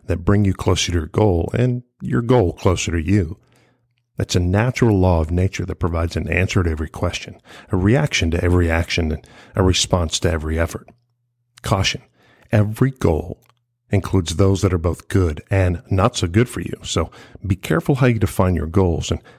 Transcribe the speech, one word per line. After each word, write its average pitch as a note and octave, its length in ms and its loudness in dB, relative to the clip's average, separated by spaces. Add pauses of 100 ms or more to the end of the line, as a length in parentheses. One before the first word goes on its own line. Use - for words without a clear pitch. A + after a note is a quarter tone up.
that F2 200 -4
bring G#2 200 4
you F#2+ 80 2
closer F2+ 400 -2
to F2 60 0
your D#2+ 80 -4
goal F2+ 480 0
and B2 280 0 (200)
your B2 200 -2
goal A#2 300 2
closer - 400 -2
to E2+ 100 -2
you. F2+ 360 0 (800)
That's - 200 -4
a F2+ 40 2
natural G#2 580 0
law F2+ 220 2
of D#2 100 -2
nature F#2 340 -2
that F2 120 -8
provides E2+ 380 -2
an - 140 -4
answer F2+ 340 0
to E2+ 80 0
every D#2 200 -6
question, - 500 -8 (320)
a F#2+ 40 -2
reaction G2+ 560 0
to F2+ 120 -2
every F2 260 2
action, E2 420 -2
and - 140 -8 (300)
a - 60 0
response F2 580 0
to F2 100 0
every D#2+ 300 -4
effort. - 280 -6 (720)
Caution, - 400 -2 (500)
every G#2+ 380 2
goal - 500 -2 (500)
includes F#2+ 460 0
those F#2+ 260 4
that F#2 120 2
are F2+ 40 2
both E2 300 -4
good E2 420 0
and F2+ 400 0
not G2 260 2
so - 120 -2
good G#2+ 200 2
for - 120 -8
you, - 220 -8
so - 280 -4 (360)
be F#2+ 100 -2
careful D#3 400 0
how C3 100 2
you A#2 120 2
define F#2 360 0
your D#2+ 120 -2
goals E2+ 440 0
and - 120 -4 (160)